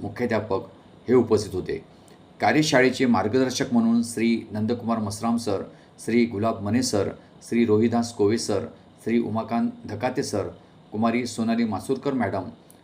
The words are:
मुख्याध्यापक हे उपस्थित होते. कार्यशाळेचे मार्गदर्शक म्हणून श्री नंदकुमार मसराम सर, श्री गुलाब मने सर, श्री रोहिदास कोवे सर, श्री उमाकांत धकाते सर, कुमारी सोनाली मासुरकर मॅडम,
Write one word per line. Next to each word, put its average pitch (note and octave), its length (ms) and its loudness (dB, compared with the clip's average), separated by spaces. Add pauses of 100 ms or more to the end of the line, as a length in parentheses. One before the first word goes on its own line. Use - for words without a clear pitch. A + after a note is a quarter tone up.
मुख्याध्यापक G#2 580 -2 (480)
हे A#2 60 4
उपस्थित A2 400 2
होते. - 380 -6 (480)
कार्यशाळेचे B2+ 680 4
मार्गदर्शक A#2+ 680 2
म्हणून A#2 300 4
श्री A2+ 500 0
नंदकुमार A2+ 460 -2
मसराम G#2+ 380 -2
सर, G2+ 260 -2 (420)
श्री A#2 200 4
गुलाब G#2+ 360 -2
मने G#2+ 220 0
सर, G2+ 260 0 (340)
श्री A#2 240 2
रोहिदास A#2 460 2
कोवे G#2 260 2
सर, G#2 200 -2 (460)
श्री A#2 140 0
उमाकांत A#2 500 -2 (220)
धकाते B2 320 -4
सर, G#2 200 -2 (500)
कुमारी A2+ 340 0
सोनाली A#2 380 -2
मासुरकर B2+ 480 -4
मॅडम, G2 300 -2 (420)